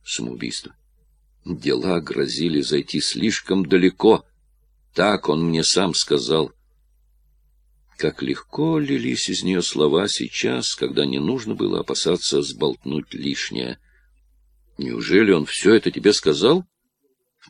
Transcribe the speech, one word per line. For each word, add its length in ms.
самоубийство. 720
Дела 540
грозили 600
зайти 400
слишком 640
далеко. 600
Так 360
он 180
мне 180
сам 300
сказал». 580
Как 240
легко 580
лились 520
из 140
нее 180
слова 460
сейчас, 680
когда 320
не 140
нужно 340
было 260
опасаться 640
сболтнуть 720
лишнее. 640
«Неужели 560
он 140
все 280
это 160
тебе 220
сказал?» 540